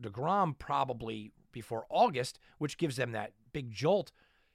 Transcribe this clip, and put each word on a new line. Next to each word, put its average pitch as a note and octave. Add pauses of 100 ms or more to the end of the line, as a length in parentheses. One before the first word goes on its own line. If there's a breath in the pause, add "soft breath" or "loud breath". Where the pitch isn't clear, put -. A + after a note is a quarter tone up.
DeGrom D3
probably A#2 (200)
before A2+
August, D#3+ (200 soft breath)
which D3+
gives C#3+
them A#2
that G#2+ (220)
big B2+
jolt, D3+ (440)